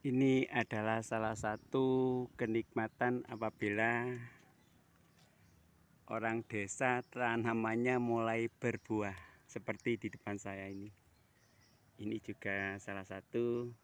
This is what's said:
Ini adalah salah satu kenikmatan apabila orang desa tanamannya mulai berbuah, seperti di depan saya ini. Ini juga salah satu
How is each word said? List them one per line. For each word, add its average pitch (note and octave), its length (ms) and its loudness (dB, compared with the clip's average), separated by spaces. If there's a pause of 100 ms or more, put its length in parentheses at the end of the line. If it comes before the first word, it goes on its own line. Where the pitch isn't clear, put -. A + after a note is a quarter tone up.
Ini C3 480 6
adalah A2 480 2
salah A2 320 0
satu B2+ 880 2 (160)
kenikmatan A2+ 880 0
apabila A2+ 800 0 (2000)
orang A2+ 400 -2
desa B2 640 0
tanamannya A#2 880 2
mulai A2+ 480 2
berbuah, G#2+ 640 -2 (400)
seperti A2+ 480 -4
di - 80 -8
depan G2+ 320 -8
saya G2 320 -8
ini. G2 160 -12 (1120)
Ini G#2+ 240 -4
juga G2 560 -4
salah G2 240 -8
satu A#2+ 640 -4 (160)